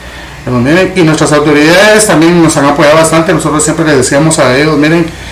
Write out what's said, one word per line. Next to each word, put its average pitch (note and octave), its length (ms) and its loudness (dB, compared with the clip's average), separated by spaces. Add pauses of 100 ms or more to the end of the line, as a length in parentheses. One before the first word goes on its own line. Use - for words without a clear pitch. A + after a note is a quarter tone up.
(440)
Que B2+ 60 -8
los B2 100 0
miren. F3+ 360 0
Y F#3 60 2
nuestras D#3 300 0
autoridades D#3+ 760 2
también E3 360 2
nos D#3 140 0
han C#3 100 0
apoyado D3 300 2
bastante. D#3+ 360 0
Nosotros D3+ 300 -2
siempre D#3+ 240 -2
les D3+ 120 0
decíamos D3 400 0
a C3 180 0
ellos, D#3 200 0
"Miren, D#3+ 300 0 (260)